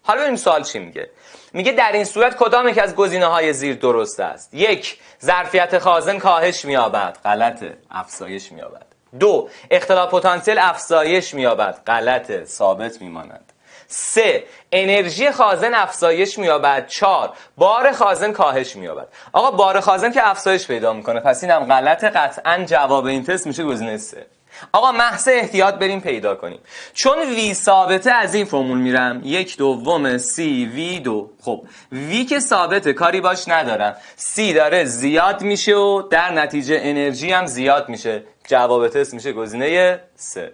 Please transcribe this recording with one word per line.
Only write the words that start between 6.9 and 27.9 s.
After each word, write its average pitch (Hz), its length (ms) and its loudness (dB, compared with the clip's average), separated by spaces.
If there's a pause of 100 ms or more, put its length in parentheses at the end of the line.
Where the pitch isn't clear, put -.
غلطه، 107 520 -2 (140)
افزایش - 600 -12
می‌یابد. - 340 -18 (340)
دو، 190 300 2 (220)
اختلاف 180 400 2
پتانسیل 180 480 2
افزایش 170 760 0
می‌یابد. 110 440 0 (100)
غلطه، 117 580 -2
ثابت 98 560 -4
می‌ماند. 82 520 -18 (340)
سه، - 560 0 (280)
انرژی 190 600 2
خازن 220 420 2
افزایش 190 640 0
می‌یابد. 143 500 0
چهار، 175 460 0 (240)
بار 226 340 4
خازن 202 400 0
کاهش 139 440 0
می‌یابد. 80 320 -12 (260)
آقا 233 180 4
بار 196 280 2
خازن 196 320 2
که 233 180 4
افزایش 190 380 0
پیدا 113 260 -2
می‌کنه، 117 260 -4
پس 127 240 2
اینم 160 220 2
غلطه. 139 440 2
قطعاً 170 560 0
جواب 139 400 2
این 135 180 -2
تست 175 240 -4
می‌شه 151 160 -6
گزینه 113 340 -6
سه. - 280 -16 (460)
آقا 254 200 4
محض 240 400 0
احتیاط 202 440 2
بریم 190 240 -2
پیدا 107 360 -4
کنیم. - 240 -14 (340)
چون 285 260 2
وی 226 340 -2
ثابته، 190 580 4